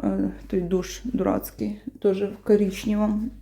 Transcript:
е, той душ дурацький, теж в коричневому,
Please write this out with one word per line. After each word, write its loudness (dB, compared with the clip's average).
е, 0
той 0
душ -2
дурацький, -2
теж 2
в -4
коричневому, 2